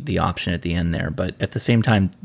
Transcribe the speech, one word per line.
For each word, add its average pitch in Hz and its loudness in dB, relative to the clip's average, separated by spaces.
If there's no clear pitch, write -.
the 90 -2
option 87 -2
at 85 -2
the 85 -2
end 85 0
there, 82 -2
but 90 -4
at - -4
the 113 -4
same 117 4
time, 98 4